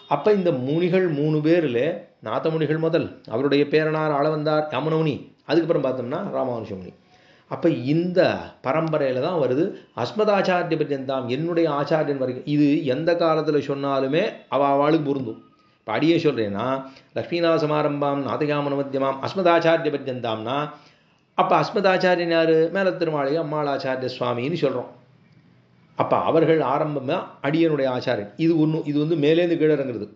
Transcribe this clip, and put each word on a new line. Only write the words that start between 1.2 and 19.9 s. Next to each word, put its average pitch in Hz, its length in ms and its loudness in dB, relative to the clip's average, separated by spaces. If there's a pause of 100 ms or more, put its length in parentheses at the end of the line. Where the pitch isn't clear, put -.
பேர்ல 156 640 2 (240)
நாதமுனிகள் 156 540 -2
முதல், 156 500 -2
அவருடைய 139 380 2
பேரனார் 156 440 0
ஆளவந்தார் 151 600 0
யாமுனமுனி, 151 640 -2 (120)
அதுக்கப்புறம் 165 400 2
பார்த்தோம்னா 131 520 -4
ராமானுஜமுனி. 110 560 -6 (560)
அப்ப 139 200 -2
இந்த 151 680 0 (240)
பரம்பரையில 143 580 -2
தான் 170 200 -2
வருது 139 320 0 (240)
அஸ்மதாச்சாரிய 185 800 0
பர்யந்தாம், 135 500 -4
என்னுடைய 165 440 0
ஆச்சாரியன் 143 480 0
வரைக்கும். 127 260 -4
இது 147 400 2
எந்த 151 300 0
காலத்துல 156 440 2
சொன்னாலுமே 139 760 0 (160)
அவ 139 180 2
அவளுக்கு 143 400 2
பொருந்தும். 135 360 -4 (360)
இப்ப - 140 -8
அடியே 151 240 4
சொல்றேன்னா, 123 680 0 (300)
"லக்ஷ்மிநாத 165 440 0
சமாரம்பாம் 143 640 0
நாதயாமன 143 520 -2
மத்தியமாம் 135 480 -2
அஸ்மதாச்சாரிய 165 680 2